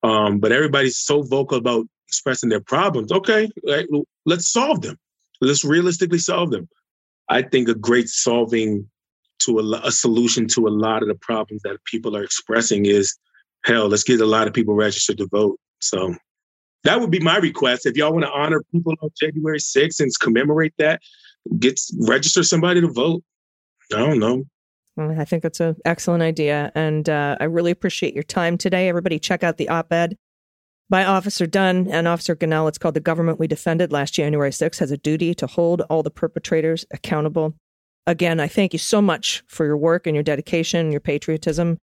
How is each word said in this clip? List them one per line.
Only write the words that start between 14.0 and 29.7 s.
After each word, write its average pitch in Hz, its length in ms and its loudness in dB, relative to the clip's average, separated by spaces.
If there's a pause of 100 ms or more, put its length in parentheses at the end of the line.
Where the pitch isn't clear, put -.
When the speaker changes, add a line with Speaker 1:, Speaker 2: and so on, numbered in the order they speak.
Speaker 1:
get 123 180 2
a 110 60 4
lot 110 220 4
of 104 60 -8
people 107 200 0
registered 107 440 0
to 101 100 -4
vote. 101 300 0 (220)
So 92 340 -4 (680)
that 208 160 4
would 220 120 -2
be 175 80 2
my 165 180 2
request. 131 480 0
If 123 100 -2
y'all 151 160 2
wanna 160 220 0
honor 151 280 0 (100)
people 165 280 0
on 156 80 -6 (120)
January 151 400 -2
sixth 151 400 0
and 139 100 0 (100)
commemorate 147 580 2
that, 156 220 2 (600)
get, 127 200 2 (200)
register 131 420 2
somebody 175 380 4
to 170 80 4
vote. 151 340 0 (720)
I 107 40 -2
don't 139 200 2
know. 123 260 0 (500)
Speaker 2:
Well, 156 240 -4
I 151 60 -2
think 165 180 -2
that's 165 180 -4
an 165 160 0 (100)
excellent 170 360 0
idea. 147 520 0
And, 156 340 0
uh, 147 320 0
I - 40 -2
really 170 260 0
appreciate - 440 -2
your 143 100 -6
time 175 340 -2
today. 185 320 0
Everybody 175 280 -2
check 175 240 -2
out 170 140 0
the - 140 -4